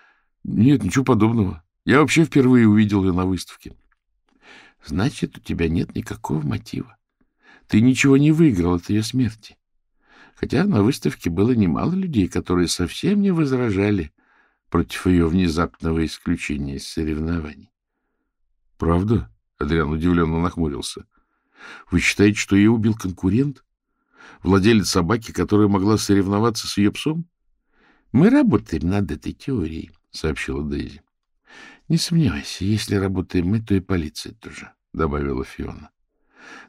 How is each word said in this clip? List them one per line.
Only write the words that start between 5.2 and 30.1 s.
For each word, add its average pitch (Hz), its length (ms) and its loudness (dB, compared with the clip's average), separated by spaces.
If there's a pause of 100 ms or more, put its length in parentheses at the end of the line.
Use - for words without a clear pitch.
у - 40 -20
тебя 85 280 -4
нет - 260 -4
никакого - 500 -8
мотива. - 520 -8 (720)
Ты 107 140 2
ничего 131 360 4
не 147 160 4
выиграл 101 420 2
от 87 140 -4
её 104 140 0
смерти. 113 540 -6 (800)
Хотя - 300 -2
на 156 180 2
выставке - 460 -2
было 98 240 0
немало 92 400 0
людей, 160 340 -2
которые 87 420 0
совсем 170 520 -2
не 202 100 2
возражали 107 840 0 (580)
против - 360 -2
её 87 220 4
внезапного 82 760 -2
исключения 73 720 -6
из - 120 -14
соревнований". 78 840 -6 (1080)
"Правда?" 90 520 0 (280)
Адриан 76 320 -2
удивлённо 82 500 0
нахмурился. 80 640 -6 (840)
"Вы 85 100 2
считаете, 104 380 2
что - 180 -2
её 104 160 6
убил 113 220 0
конкурент? 110 680 -4 (800)
Владелец 98 460 4
собаки, 95 440 -2
которая 104 360 2
могла 101 300 2
соревноваться 101 680 0
с - 120 -6
её 101 140 2
псом?" 160 340 -6 (840)
"Мы 175 180 6
работаем 196 580 2
над 101 220 -2
этой - 220 -8
теорией", 82 600 -8 (180)